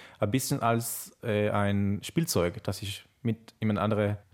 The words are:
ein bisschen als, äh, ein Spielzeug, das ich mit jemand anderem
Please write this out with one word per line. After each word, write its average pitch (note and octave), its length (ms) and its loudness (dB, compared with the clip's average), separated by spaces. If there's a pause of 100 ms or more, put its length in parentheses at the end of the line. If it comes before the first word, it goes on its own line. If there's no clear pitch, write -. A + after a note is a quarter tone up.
(200)
ein G#2 120 0
bisschen C#3 300 0
als, A#2 600 0
äh, G#2 260 2
ein G2+ 540 2
Spielzeug, F#2+ 600 0
das - 180 -4
ich G2+ 240 -10 (160)
mit - 380 -4
jemand G#2+ 200 0
anderem G#2 380 2 (160)